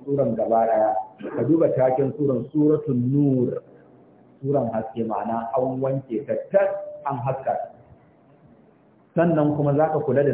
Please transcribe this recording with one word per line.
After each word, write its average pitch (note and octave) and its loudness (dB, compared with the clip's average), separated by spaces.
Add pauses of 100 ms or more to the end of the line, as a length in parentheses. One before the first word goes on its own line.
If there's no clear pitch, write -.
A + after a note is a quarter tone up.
suran C#3 0
gaba A2+ 2
ɗaya. G#2+ 2 (420)
Ka A#2 -4
duba D#3+ 4
taken C3 2
suran, C3 0
Suratul D3+ 2
Nur, C3 0 (800)
suran C3+ 0
haske, A2 -4
ma'ana A2+ -4
an B2+ -2
wanke C3 -4
ta A2+ -4 (160)
tas, G3 2 (360)
an C3 -4
haska. B2 -4 (1600)
Sannan D#3 2
kuma C#3+ 0
za D#3 2
ka D3+ 0
kula C3+ 2
da C#3 2